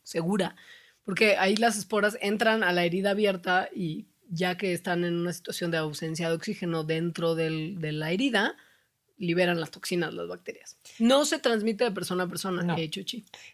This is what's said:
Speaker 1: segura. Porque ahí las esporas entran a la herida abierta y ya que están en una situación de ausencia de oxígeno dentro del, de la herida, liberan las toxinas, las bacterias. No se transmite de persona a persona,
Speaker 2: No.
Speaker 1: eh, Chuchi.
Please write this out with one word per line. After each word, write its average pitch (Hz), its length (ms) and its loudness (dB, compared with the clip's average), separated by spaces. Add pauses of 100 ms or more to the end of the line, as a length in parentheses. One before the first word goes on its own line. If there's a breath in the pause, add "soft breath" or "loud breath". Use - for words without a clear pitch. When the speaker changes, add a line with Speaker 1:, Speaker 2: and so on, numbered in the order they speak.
Speaker 1:
segura. 175 520 -2 (480 loud breath)
Porque 202 340 4
ahí 196 200 4
las 220 200 2
esporas 208 440 0
entran 220 420 2
a 180 80 4
la 175 140 4
herida 190 260 2
abierta 190 640 2
y 180 300 -6 (240)
ya 180 260 0
que 185 180 -2
están 175 300 0
en 175 140 0
una 175 160 -2
situación 175 360 -6
de 165 80 0
ausencia 160 520 -2
de 165 60 0
oxígeno 165 500 -2
dentro 165 500 0
del, 160 460 -2
de 151 100 -4
la 156 200 -4
herida, 233 440 2 (640 soft breath)
liberan 175 420 2
las 156 100 -6
toxinas, 170 440 -4
las 170 140 -6
bacterias. - 520 -14 (180 loud breath)
No 254 280 6
se 311 140 0
transmite 226 440 0
de 240 80 2
persona 185 320 -2
a 175 40 -2
persona, 180 360 -4
Speaker 2:
No. 175 140 0
Speaker 1:
eh, 160 120 -2
Chuchi. 196 360 -10 (280 loud breath)